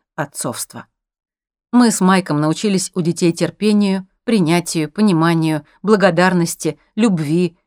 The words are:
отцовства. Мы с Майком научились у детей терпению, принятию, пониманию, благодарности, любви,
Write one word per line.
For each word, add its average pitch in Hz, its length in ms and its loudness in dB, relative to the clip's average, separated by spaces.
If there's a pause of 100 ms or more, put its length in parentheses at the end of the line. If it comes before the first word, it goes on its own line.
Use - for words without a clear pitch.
(140)
отцовства. - 680 -10 (840)
Мы 240 180 4
с 214 100 -4
Майком 185 400 0
научились 175 540 -2
у 185 80 -4
детей 170 300 0
терпению, 196 760 -2 (160)
принятию, 170 680 0
пониманию, 165 760 0 (160)
благодарности, 170 960 2 (180)
любви, 170 720 0